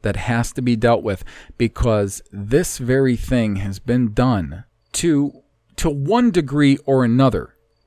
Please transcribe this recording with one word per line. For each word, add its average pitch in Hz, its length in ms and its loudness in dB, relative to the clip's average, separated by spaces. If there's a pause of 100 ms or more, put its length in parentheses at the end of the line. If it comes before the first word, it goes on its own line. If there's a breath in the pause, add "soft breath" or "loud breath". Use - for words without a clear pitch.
that 101 140 -2
has 117 380 -2
to - 80 -6
be 120 140 2
dealt 117 280 2
with, 98 200 -4 (340 loud breath)
because 107 760 0
this 107 460 -2
very 131 380 2
thing 113 420 -2
has 98 200 -6
been 117 360 -2
done 104 500 -2 (300)
to, 147 500 -2 (320)
to - 140 -2
one 190 420 0
degree 143 540 2
or 135 180 2
another 117 500 2 (340)